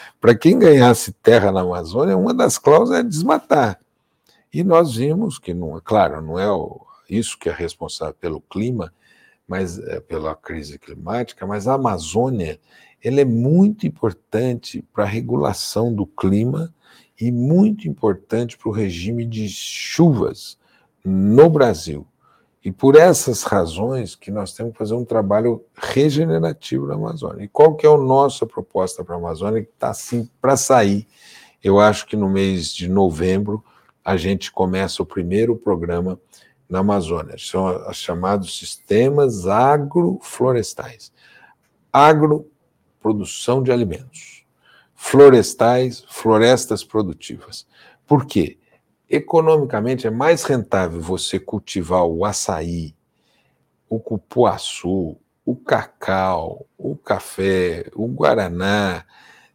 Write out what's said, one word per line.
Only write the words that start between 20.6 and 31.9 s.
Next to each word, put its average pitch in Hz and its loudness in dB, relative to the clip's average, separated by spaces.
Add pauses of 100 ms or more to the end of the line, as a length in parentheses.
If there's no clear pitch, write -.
no 104 6
Brasil. 85 -2 (580)
E 95 -8
por 135 6
essas 156 4
razões 101 -4
que - -16
nós 101 -8
temos 113 -10
que - -20
fazer 107 -6
um 120 -4
trabalho 110 0 (120)
regenerativo 151 -2
na 147 -6
Amazônia. - -10
E 104 -12
qual 156 4
que 151 2
é 151 8
a 151 8
nossa 135 2
proposta 92 -6
pra 87 -10
Amazônia, 87 -4
que - -16
tá, - -4
assim, 117 -8 (140)
pra 135 2
sair? 110 2 (560)
Eu 98 4
acho 104 4